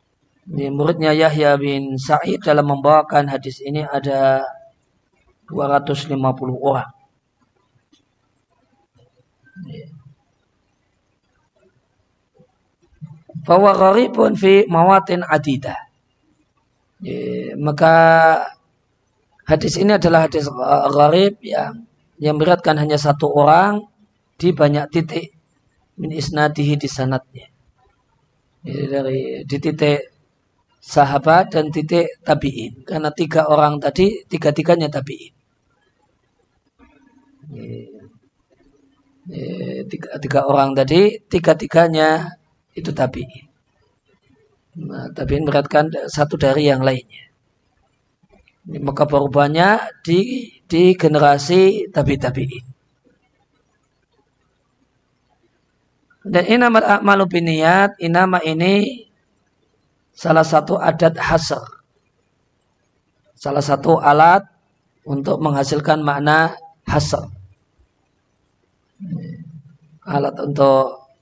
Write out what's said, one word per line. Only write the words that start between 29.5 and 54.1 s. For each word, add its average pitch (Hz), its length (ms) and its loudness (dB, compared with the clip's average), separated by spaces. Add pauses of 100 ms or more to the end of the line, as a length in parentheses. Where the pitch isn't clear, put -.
titik 147 560 -2 (640)
sahabat 147 720 2
dan 156 240 -2
titik 165 480 -2
tabi'in. 123 640 -6
Karena 156 240 -6
tiga 156 400 -2
orang 147 320 2
tadi, 185 400 0
tiga-tiganya 165 640 0
tabi'in. 139 480 -10 (2250)
Ya, 117 160 -16 (1600)
ya, - 640 -10
tiga, - 320 -14
tiga 135 240 0
orang 139 240 2
tadi, 151 560 2
tiga-tiganya 160 1120 2 (320)
itu 165 240 -8
tabi'in. - 560 -6 (1200)
Nah, 139 400 -14
tabi'in 143 320 -4
beratkan 147 460 0 (180)
satu 147 300 -4
dari 143 260 0
yang 135 160 2
lainnya. - 480 -6 (1300)
Maka 147 420 -4
baru 143 220 0
banyak 151 720 0
di, 247 480 -2 (160)
di 180 300 4
generasi 165 960 2
tabi-, 139 260 0
tabi'in. 135 480 -6 (3500)